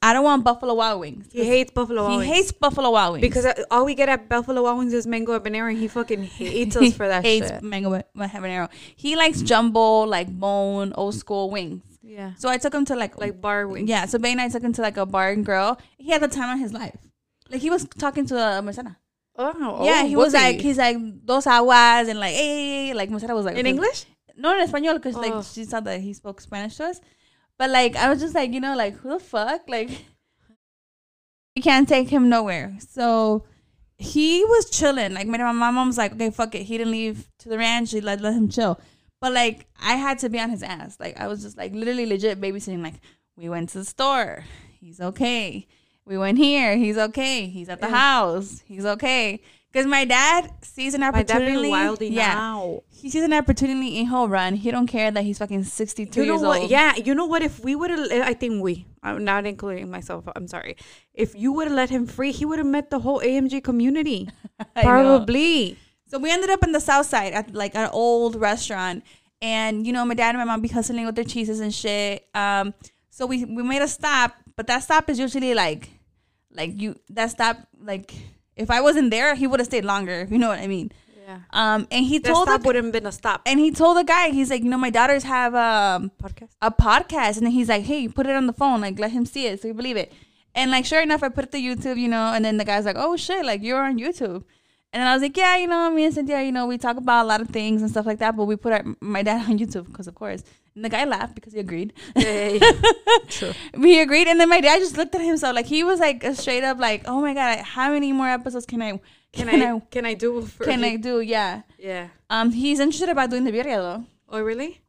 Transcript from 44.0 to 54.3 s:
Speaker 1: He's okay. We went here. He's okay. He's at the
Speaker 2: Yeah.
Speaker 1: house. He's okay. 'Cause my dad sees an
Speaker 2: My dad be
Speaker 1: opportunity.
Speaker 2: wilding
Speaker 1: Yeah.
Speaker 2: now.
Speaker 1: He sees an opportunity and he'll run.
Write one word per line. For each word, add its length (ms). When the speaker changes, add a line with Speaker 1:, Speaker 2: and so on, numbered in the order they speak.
Speaker 1:
He's 220
okay. 680
We 120
went 200
here. 400
He's 200
okay. 500
He's 200
at 140
the 60
Speaker 2:
Yeah. 100
Speaker 1:
house. 680
He's 200
okay. 560
'Cause 140
my 180
dad 480
sees 320
an 60
Speaker 2:
My 100
dad 160
be 40
Speaker 1:
opportunity. 260
Speaker 2:
wilding 440
Speaker 1:
Yeah. 200
Speaker 2:
now. 560
Speaker 1:
He 200
sees 140
an 100
opportunity 680
and 100
he'll 180
run. 280